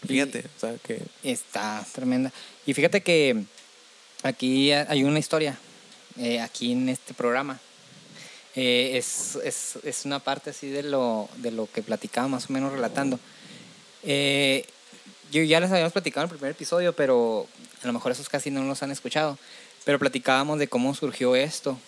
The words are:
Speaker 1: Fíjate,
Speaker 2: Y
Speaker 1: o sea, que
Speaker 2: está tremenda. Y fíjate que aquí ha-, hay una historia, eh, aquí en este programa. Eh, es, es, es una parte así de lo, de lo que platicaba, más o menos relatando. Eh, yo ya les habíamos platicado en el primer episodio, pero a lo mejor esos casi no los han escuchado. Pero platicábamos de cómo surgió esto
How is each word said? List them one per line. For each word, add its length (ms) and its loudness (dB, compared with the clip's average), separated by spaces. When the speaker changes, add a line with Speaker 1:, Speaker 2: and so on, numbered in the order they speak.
Speaker 1:
Fíjate, 320 -2
Speaker 2:
Y 60 -12
Speaker 1:
o 140 -18
sea, 240 -6
que 180 -6
Speaker 2:
está 680 -4
tremenda. 380 0
Y 80 0
fíjate 280 4
que 420 4
aquí 480 2
ha-, 180 4
hay 140 4
una 160 4
historia, 380 0
eh, 220 0
aquí 300 -4
en 180 0
este 240 -6
programa. 460 -2
Eh, 400 4
es, 460 -4
es, 400 -6
es 220 -6
una 140 -2
parte 300 -4
así 200 -12
de 140 -4
lo, 540 0
de 140 -6
lo 200 -4
que 120 -4
platicaba, 440 -4
más 220 -6
o 40 -4
menos 200 -2
relatando. 460 -2
Eh, 600 2
yo 120 4
ya 160 6
les 120 2
habíamos 220 2
platicado 320 -2
en 60 -6
el 60 -14
primer 140 -4
episodio, 420 0
pero 540 2
a 40 -4
lo 60 -2
mejor 180 -2
esos 180 -6
casi 220 -4
no 120 -2
los 200 -4
han 80 -6
escuchado. 460 -2
Pero 160 4
platicábamos 600 2
de 80 2
cómo 280 0
surgió 400 2
esto 420 0